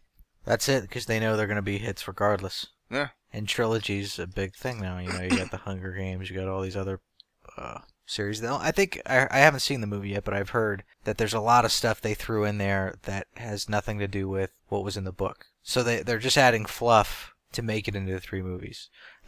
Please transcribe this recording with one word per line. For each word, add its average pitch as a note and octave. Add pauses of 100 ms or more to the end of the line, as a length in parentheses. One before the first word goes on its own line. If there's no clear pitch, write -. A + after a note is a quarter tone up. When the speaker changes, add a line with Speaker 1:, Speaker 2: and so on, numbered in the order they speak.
(440)
Speaker 1:
That's A2+
it, B2
'cause B2
they A2
know A2
they're G#2+
gonna G#2
be G2+
hits G2+
regardless. G2 (220)
Speaker 2:
Yeah. C#3 (240)
Speaker 1:
And G#2+
trilogy's G#2+
a F2
big F#2+
thing B2
now. F2+
You F2+
know, F2+
you F#2
got F#2
The G2
Hunger F#2+
Games, F#2
you F#2+
got F#2+
all F#2+
these F#2+
other, F#2+ (560)
uh, - (260)
series. G#2
Though A#2+
I D3+
think, G3
I, C3
I C3
haven't C#3+
seen C3+
the G#2+
movie G2+
yet, G2+
but G2+
I've G2
heard G#2+ (220)
that A2
there's A2
a A2
lot A#2
of A2
stuff -
they G#2+
threw G#2+
in G#2
there G2
that G2
has G#2+
nothing G#2
to G2+
do G2
with F#2+ (180)
what G2+
was G2
in F#2+
the F#2
book. - (160)
So -
they, A#2
they're A#2
just B2
adding A#2+
fluff - (200)
to A#2+
make G#2+
it G#2
into F#2+
three F#2+
movies. F2 (400)